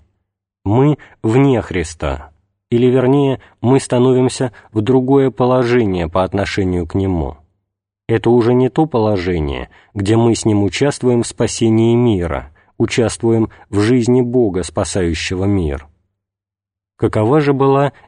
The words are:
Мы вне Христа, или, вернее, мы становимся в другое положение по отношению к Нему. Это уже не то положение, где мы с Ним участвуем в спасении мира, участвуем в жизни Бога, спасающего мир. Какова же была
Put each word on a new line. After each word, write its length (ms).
Мы 360
вне 380
Христа, 680
или, 160
вернее, 560
мы 200
становимся 760
в 100
другое 500
положение 760
по 160
отношению 600
к 80
Нему. 440
Это 240
уже 240
не 140
то 180
положение, 800
где 240
мы 160
с 100
Ним 200
участвуем 580
в 60
спасении 680
мира, 560
участвуем 720
в 120
жизни 420
Бога, 400
спасающего 840
мир. 400
Какова 440
же 140
была 400